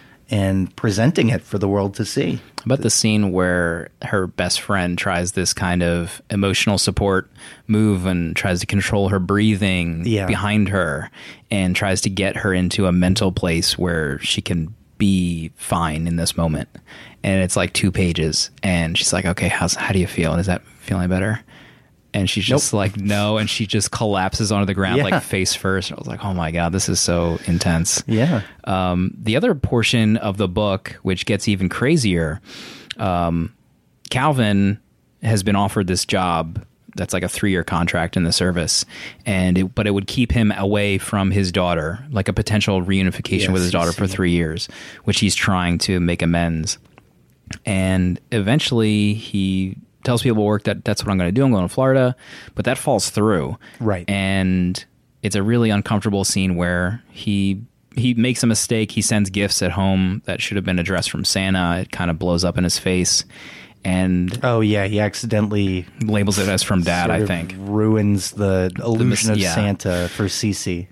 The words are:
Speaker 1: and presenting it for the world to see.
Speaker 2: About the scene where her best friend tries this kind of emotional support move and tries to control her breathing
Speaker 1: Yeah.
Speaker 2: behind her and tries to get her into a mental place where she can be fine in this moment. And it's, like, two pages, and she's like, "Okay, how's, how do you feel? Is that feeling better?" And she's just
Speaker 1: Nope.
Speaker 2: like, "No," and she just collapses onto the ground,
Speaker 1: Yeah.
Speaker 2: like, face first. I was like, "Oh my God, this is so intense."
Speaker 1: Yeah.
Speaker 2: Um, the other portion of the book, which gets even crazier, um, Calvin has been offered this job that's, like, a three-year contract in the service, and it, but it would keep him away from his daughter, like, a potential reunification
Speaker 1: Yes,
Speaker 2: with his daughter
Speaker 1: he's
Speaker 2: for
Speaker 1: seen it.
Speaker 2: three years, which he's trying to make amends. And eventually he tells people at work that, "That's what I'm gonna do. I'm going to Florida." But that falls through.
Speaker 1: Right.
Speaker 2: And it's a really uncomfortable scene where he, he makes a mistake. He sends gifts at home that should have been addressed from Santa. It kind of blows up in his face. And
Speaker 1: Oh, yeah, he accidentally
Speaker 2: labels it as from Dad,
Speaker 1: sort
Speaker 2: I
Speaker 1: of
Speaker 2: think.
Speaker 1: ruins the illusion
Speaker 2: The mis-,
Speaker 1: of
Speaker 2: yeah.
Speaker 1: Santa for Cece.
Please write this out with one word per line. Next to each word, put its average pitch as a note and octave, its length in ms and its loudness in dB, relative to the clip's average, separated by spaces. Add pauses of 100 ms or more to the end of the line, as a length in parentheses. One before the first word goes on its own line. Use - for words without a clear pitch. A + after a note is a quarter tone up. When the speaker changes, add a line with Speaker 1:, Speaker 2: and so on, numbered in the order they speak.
(300)
Speaker 1:
and F#2+ 460 0
presenting A#2 540 2
it A#2 120 0
for - 160 -6
the G2 120 -2
world G2 260 0
to A2+ 100 -2
see. C#3+ 340 -2 (260)
Speaker 2:
About C3+ 160 0
the A#2 80 0
scene G#2 420 2
where F2 560 0 (160)
her F#2+ 240 -2
best F2+ 320 -2
friend F2+ 380 -2
tries F2+ 340 -2
this F2+ 220 -2
kind F2+ 280 0
of E2+ 480 -2
emotional G2 480 0
support F#2+ 540 0 (360)
move G#2+ 380 2
and F2 300 0
tries F2+ 240 0
to - 60 -6
control G2+ 420 0
her G2 120 2
breathing F#2 840 2
Speaker 1:
Yeah. G#2 220 0
Speaker 2:
behind G2+ 400 2
her E2+ 420 -2 (400)
and F#2 280 0
tries F#2+ 240 0
to G#2+ 80 0
get F#2+ 260 -2
her G2 180 0
into F2+ 340 2
a F2+ 40 2
mental F2+ 400 2
place E2+ 460 0
where D#2 420 -2
she - 220 -4
can E2+ 320 -4 (240)
be F2 580 0
fine E2 520 -2
in E2+ 100 0
this E2+ 180 -2
moment. D#2+ 320 -2 (560)
And F#2+ 180 2
it's, F2+ 140 0
like, F2+ 160 0
two F#2+ 200 2
pages, D#2+ 580 0 (140)
and E2+ 340 0
she's - 160 0
like, F2+ 120 -2
"Okay, E2+ 220 0
how's, - 280 -2
how - 180 -4
do F#2+ 60 2
you F2 80 2
feel? D#2+ 280 -2
Is F2+ 120 0
that F2+ 140 -2 (200)
feeling F#2 260 -2
better?" G2 320 0 (720)
And G2 160 0
she's G2 160 -2
just C3 280 0
Speaker 1:
Nope. A2 60 2
Speaker 2:
like, G2 180 -2
"No," G#2 400 0
and G#2+ 120 -2
she A2 180 -4
just G#2 240 -2
collapses G2+ 600 0
onto G2+ 140 2
the G2 80 0
ground, F#2+ 240 0
Speaker 1:
Yeah. D3 60 2
Speaker 2:
like, - 180 0
face F#2+ 320 -2
first. F#2+ 380 -2
I - 40 -12
was - 120 -12
like, G#2 160 -10
"Oh G2+ 100 -2
my E2+ 180 -2
God, E2+ 200 0
this F#2 180 -2
is F2+ 100 0
so E2+ 460 0
intense." E2+ 640 0
Speaker 1:
Yeah. A#2 340 2 (220)
Speaker 2:
Um, F#2 480 0 (100)
the A2 140 0
other G#3 180 2
portion A2+ 640 2
of G2+ 200 -4
the G#2 100 0
book, F#2+ 560 -2
which F2+ 220 -2
gets G2+ 220 -2
even F#2+ 220 2
crazier, G2 720 2 (580)
um, E2+ 540 0 (580)
Calvin G#2+ 720 2 (420)
has A2 220 2
been G2+ 120 2
offered G2 320 2
this F2+ 180 0
job E2+ 580 -2 (320)
that's, - 180 -6
like, F#2 100 -2
a F2 60 -2
three-year F#2 340 0
contract E2+ 540 0
in F2+ 60 2
the E2+ 80 0
service, F2 520 0 (420)
and F#2 320 2
it, F#2+ 180 0
but G#2 100 0
it G#2 60 2
would G2 160 0
keep B2 240 0
him A2 260 4
away G2+ 400 2
from G2 320 0
his F#2 220 0
daughter, F2 480 0 (100)
like, G#2 200 -2
a F#2+ 40 0
potential G#2 500 0
reunification F#2+ 580 0
Speaker 1:
Yes, F#2+ 80 0
Speaker 2:
with F#2 140 2
his F2+ 80 0
daughter E2+ 180 2
Speaker 1:
he's E2+ 60 -2
Speaker 2:
for G#2 120 -2
Speaker 1:
seen F#2 60 -2
it. - 20 -8
Speaker 2:
three F2+ 160 2
years, E2+ 360 0 (360)
which - 160 0
he's G2 160 2
trying F2+ 440 2
to F#2 200 0
make F2 240 0
amends. E2+ 560 0 (840)
And F#2 540 2 (120)
eventually G#2+ 800 2
he F#2+ 640 -2 (260)
tells A#2+ 200 2
people A2 200 2
at - 20 2
work G#2 180 2
that, G2+ 220 -2
"That's - 180 -2
what G#2+ 80 -2
I'm F#2+ 60 2
gonna F2+ 140 2
do. B2+ 140 2
I'm C3+ 60 4
going F#2 160 2
to - 60 -6
Florida." C3 420 2 (400)
But G2+ 100 -2
that B2+ 120 0
falls A#2 320 0
through. G#2 480 0 (220)
Speaker 1:
Right. G2 300 -2
Speaker 2:
And F#2+ 720 0 (400)
it's G2+ 120 -2
a G2 80 0
really A#2 260 4
uncomfortable G2+ 540 0
scene F#2 320 0
where F2+ 460 0 (100)
he, G2 500 -2 (340)
he B2 180 2
makes A#2+ 300 0
a A#2+ 40 4
mistake. A2 440 0
He A2 100 -2
sends G2+ 280 2
gifts G2 320 -2
at F2+ 100 0
home F#2+ 540 0
that - 160 -6
should - 140 -6
have F#2 100 -2
been F2+ 140 0
addressed F2 300 -2
from - 160 -4
Santa. F#2 560 0
It - 100 -8
kind F2 200 -4
of D#2+ 80 -2
blows F2 260 0
up F2 120 0
in F2+ 60 0
his F2 160 0
face. F2+ 440 0 (600)
And F#2 600 0
Speaker 1:
Oh, A#2+ 180 2
yeah, G#2 240 2
he G#2 140 0
accidentally G#2 840 0 (160)
Speaker 2:
labels G#2 380 0
it F#2+ 100 0
as F#2 140 0
from F#2 200 2
Dad, F2 240 0
Speaker 1:
sort E2+ 120 2
Speaker 2:
I - 20 2
Speaker 1:
of G#2 60 0
Speaker 2:
think. F2 300 -4
Speaker 1:
ruins G#2 760 2
the F#2+ 380 0 (100)
illusion A2+ 200 0
Speaker 2:
The A#2+ 60 2
mis-, A2 240 2
Speaker 1:
of G#2+ 80 2
Speaker 2:
yeah. F#2 180 0
Speaker 1:
Santa F#2 540 0
for - 160 -2
Cece. F#2 680 -4